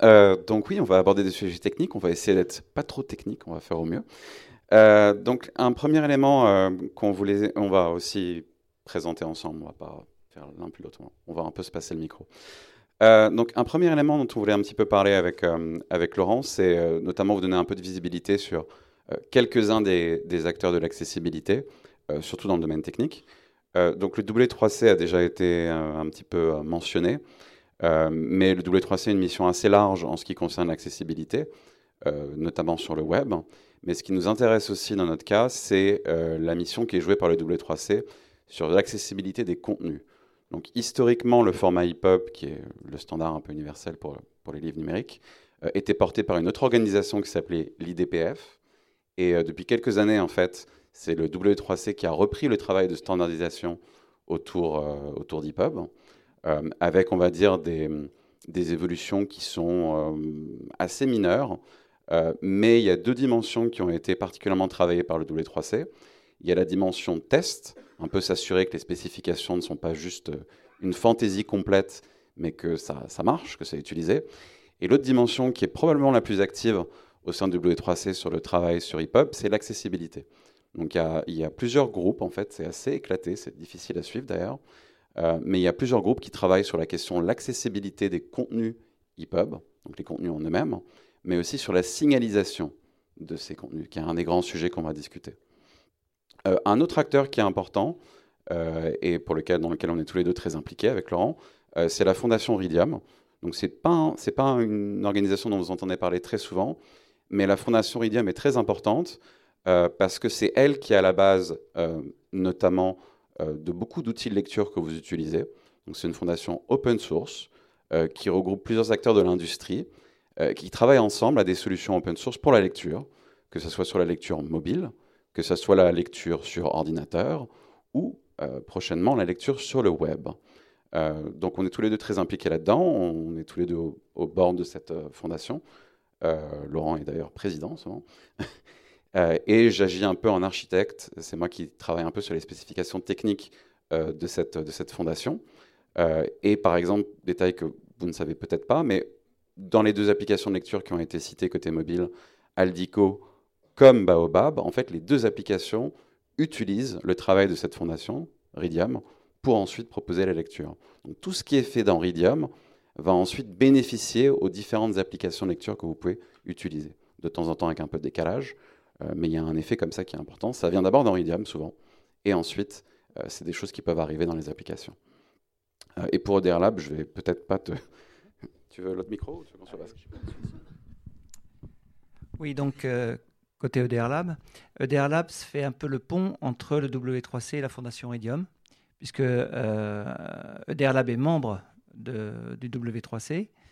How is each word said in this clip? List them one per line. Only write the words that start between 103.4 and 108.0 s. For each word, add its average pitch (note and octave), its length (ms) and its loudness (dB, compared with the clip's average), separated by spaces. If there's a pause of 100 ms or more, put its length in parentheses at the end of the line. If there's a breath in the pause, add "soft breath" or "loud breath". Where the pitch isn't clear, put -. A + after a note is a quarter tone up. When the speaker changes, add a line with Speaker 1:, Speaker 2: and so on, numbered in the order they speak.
Speaker 1:
Donc, E2+ 120 -6
c'est - 140 -4
pas - 220 -2
un, D#3+ 260 2
c'est - 160 -4
pas C3+ 160 2 (140)
une G2+ 420 -2
organisation G2+ 460 0
dont G2+ 80 0
vous F2 120 -4
entendez F#2 280 -4
parler F2+ 220 0
très G#2 180 -6
souvent, G2+ 400 -4 (500 soft breath)
mais G2 180 2
la G2 120 4
Fondation A2+ 420 0